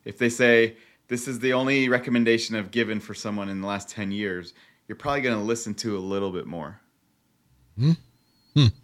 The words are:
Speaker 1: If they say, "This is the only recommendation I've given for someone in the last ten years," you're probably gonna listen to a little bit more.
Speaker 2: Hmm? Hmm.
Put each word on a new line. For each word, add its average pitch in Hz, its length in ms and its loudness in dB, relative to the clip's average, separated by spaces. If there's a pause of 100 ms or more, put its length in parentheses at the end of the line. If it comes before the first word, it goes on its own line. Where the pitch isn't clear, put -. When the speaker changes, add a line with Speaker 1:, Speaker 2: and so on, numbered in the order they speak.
Speaker 1:
If - 140 -10
they 120 100 2
say, 117 480 4 (300)
"This 123 220 -6
is 127 100 -6
the 127 140 0
only 131 360 2
recommendation 117 680 2
I've 98 160 -6
given 110 260 0
for 101 160 -10
someone 104 340 -6
in 98 120 -6
the 98 80 -6
last 101 200 -6
ten 98 220 -6
years," 95 440 -6 (340)
you're 107 80 -12
probably 143 240 -4
gonna 117 240 0
listen 117 300 -2
to 107 220 -4
a 92 40 -4
little 98 320 -2
bit 87 160 -8
more. 80 320 -10 (1000)
Speaker 2:
Hmm? 143 140 4 (640)
Hmm. 143 100 8 (180)